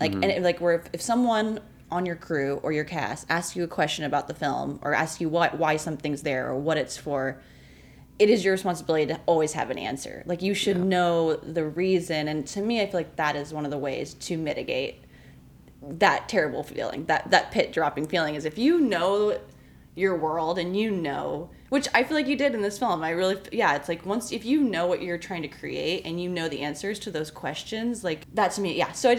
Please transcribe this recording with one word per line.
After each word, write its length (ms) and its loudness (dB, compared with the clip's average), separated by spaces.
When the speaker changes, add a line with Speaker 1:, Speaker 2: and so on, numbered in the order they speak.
Speaker 1:
Like, 120 2
Speaker 2:
Mm-hmm. 100 0
Speaker 1:
and 100 4
it, 100 0
like, 180 2
where 140 4
if, 180 -2
if 80 -4
someone 600 2
on 140 0
your 120 -2
crew 460 -2
or 100 0
your 120 0
cast 460 -4
asks 260 -2
you 80 -2
a 40 -2
question 360 0
about 240 0
the 60 -8
film 480 -4
or 120 -2
asks 260 -2
you 100 0
what, 280 2
why 180 2
something's 460 -4
there 260 -2
or 100 -2
what 180 0
it's 220 -4
for, 420 -4
it 100 8
is 160 6
your 80 4
responsibility 540 0
to 180 -2
always 300 4
have 160 -2
an 80 -6
answer. 480 -8
Like, 160 -4
you 100 2
should 240 2
Speaker 2:
Yeah. 80 2
Speaker 1:
know 520 4
the 280 -2
reason. 640 2
And 200 -2
to 120 -4
me, 220 2
I 40 0
feel 140 -2
like 160 -6
that 200 2
is 180 -6
one 100 -4
of 60 -4
the 80 -4
ways 360 -4
to 220 -6
mitigate 600 -4
that 440 2
terrible 340 2
feeling, 440 -6
that, 260 0
that 180 6
pit 220 0
dropping 340 0
feeling, 300 0
is 80 -6
if 120 -6
you 240 4
know 560 4
your 200 2
world 400 0
and 200 -2
you 160 2
know, 580 -4
which 220 2
I 120 4
feel 120 -2
like 120 0
you 80 0
did 180 2
in 80 -2
this 160 -4
film. 240 0
I 80 -2
really, 260 0
yeah, 240 2
it's 140 -4
like, 180 -4
once, 240 -4
if 140 -4
you 180 4
know 240 2
what 160 0
you're 160 -2
trying 240 -6
to 60 -6
create 580 -4
and 160 -4
you 80 -4
know 180 -2
the 120 -6
answers 400 -4
to 100 -10
those 220 -4
questions, 720 -4
like, 300 -4
that 180 2
to 80 -4
me, 180 0
yeah. 140 0
So 180 4
I, 80 6